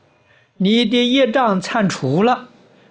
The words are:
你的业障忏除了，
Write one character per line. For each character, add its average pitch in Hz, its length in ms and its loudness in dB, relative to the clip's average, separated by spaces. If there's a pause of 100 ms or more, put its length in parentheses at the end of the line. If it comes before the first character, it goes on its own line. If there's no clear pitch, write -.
(580)
你 220 280 2
的 247 120 0
业 247 340 2
障 214 300 0
忏 214 260 -2
除 147 360 -2
了， 240 260 0 (420)